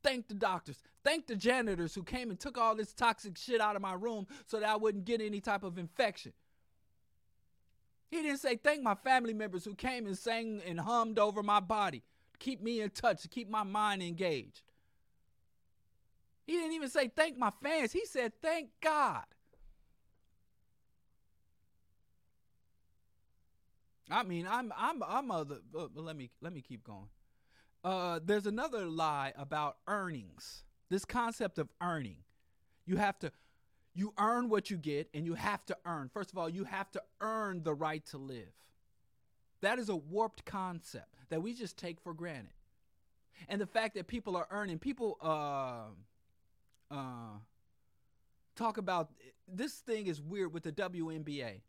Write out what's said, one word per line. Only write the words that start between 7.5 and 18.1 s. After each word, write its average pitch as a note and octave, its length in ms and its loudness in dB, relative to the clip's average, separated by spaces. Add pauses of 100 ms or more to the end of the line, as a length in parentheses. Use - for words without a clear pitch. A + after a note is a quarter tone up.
He D#4+ 140 0
didn't C#4+ 160 0
say, B3+ 160 2
"Thank D4 260 2
my G#3+ 140 4
family B3 400 4
members F#3+ 280 -2
who G3+ 120 -6
came B3 320 -2
and F#3+ 100 -2
sang A3+ 480 -2
and E3+ 140 -4
hummed A3+ 400 2
over G#3 240 6
my G#3 160 6
body, F#3+ 420 2 (380)
keep B3+ 240 -4
me A3+ 180 0
in G3+ 80 0
touch, G3 400 2
keep A#3 180 -8
my G#3+ 160 0
mind G3+ 380 2
engaged." E3+ 600 -2 (1800)
He D#4 80 -2
didn't E4 180 2
even D#4 180 -2
say, C4+ 200 2
"Thank D#4 280 2
my A3+ 140 4 (100)
fans." C#4+ 300 2
He G#4+ 140 2
said, A#3+ 260 0 (100)